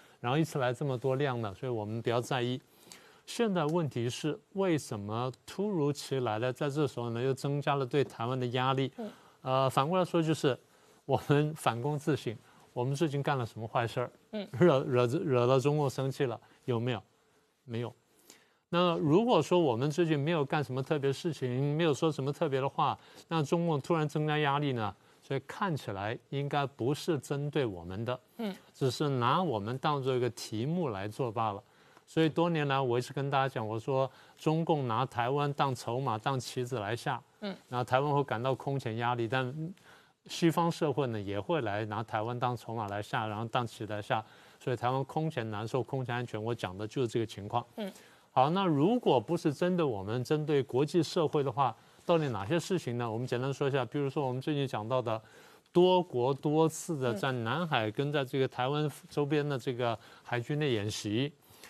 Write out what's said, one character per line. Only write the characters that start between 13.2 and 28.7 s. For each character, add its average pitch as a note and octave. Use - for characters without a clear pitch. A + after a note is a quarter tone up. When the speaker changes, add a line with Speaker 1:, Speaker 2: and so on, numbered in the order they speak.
Speaker 1:
干 C#3+
了 A#2+
什 A2
么 A2+
坏 A#2+
事 B2+
儿？ B2
Speaker 2:
嗯。 G#3+
Speaker 1:
惹， E3
惹， B2
惹 B2+
到 C3
中 D3
共 C#3+
生 C3+
气 C#3
了， A2+
有 A#2
没 B2
有？ G#2+
没 A#2
有。 A#2
那 F3
如 F3
果 A3+
说 F3+
我 D3
们 C3
最 E3+
近 D#3
没 C#3+
有 D#3
干 D3+
什 B2+
么 C3
特 D#3
别 C#3
事 D3+
情， C3+
没 D#3+
有 D#3+
说 D#3+
什 C#3
么 C3+
特 D#3+
别 C3+
的 C#3
话， C3+
那 E3
中 E3+
共 D3+
突 F3
然 D#3
增 D3+
加 D3+
压 C#3+
力 D3
呢？ A2
所 -
以 C3
看 F#3+
起 B2
来 G2+
应 C#3+
该 C#3+
不 A#2+
是 D3+
针 C#3+
对 C#3+
我 F#2
们 F#2
的， B2
Speaker 2:
嗯。 G#3